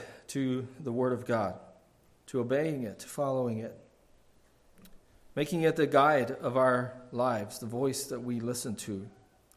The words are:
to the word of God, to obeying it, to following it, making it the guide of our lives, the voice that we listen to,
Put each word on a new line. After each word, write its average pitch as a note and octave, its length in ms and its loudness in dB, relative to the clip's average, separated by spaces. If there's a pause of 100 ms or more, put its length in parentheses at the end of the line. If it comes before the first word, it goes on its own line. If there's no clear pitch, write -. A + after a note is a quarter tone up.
(280)
to B2+ 400 -2 (140)
the C3 100 -6
word B2+ 220 2
of A#2 120 -6
God, G#2 300 0 (720)
to B2+ 140 -2
obeying C#3 420 0
it, G2+ 160 -8
to - 80 -16
following C3 520 -2
it, - 200 -10 (1600)
making D#3+ 240 0
it D#3+ 140 4
the D3+ 100 4
guide C#3 460 6
of B2+ 260 -2
our B2 360 4 (180)
lives, A#2 480 0
the A#2 80 -8
voice B2+ 380 -2
that B2 140 -8
we A#2+ 200 -4
listen A#2+ 360 -4
to, G#2 320 -8 (500)